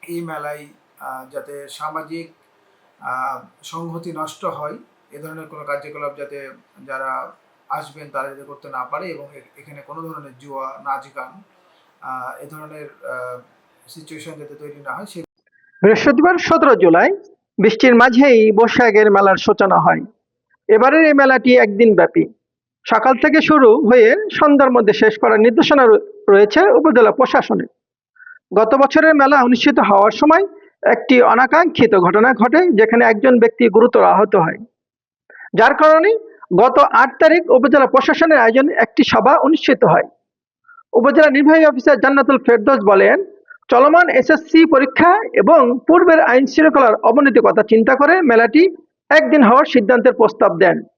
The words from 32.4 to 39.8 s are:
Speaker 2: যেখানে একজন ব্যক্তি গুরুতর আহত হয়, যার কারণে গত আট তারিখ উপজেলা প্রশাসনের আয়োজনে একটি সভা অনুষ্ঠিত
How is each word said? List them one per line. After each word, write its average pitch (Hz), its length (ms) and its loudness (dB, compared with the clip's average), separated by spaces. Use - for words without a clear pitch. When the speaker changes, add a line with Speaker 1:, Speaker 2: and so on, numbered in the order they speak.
Speaker 2:
যেখানে 233 340 0
একজন 233 340 0
ব্যক্তি 233 300 0
গুরুতর 220 360 2
আহত 190 320 0
হয়, 165 200 -2
যার 240 200 2
কারণে 320 440 2
গত 247 200 2
আট 262 420 0
তারিখ 339 300 2
উপজেলা 254 360 2
প্রশাসনের 302 520 0
আয়োজনে 247 360 0
একটি - 300 -4
সভা 247 340 0
অনুষ্ঠিত 285 460 -2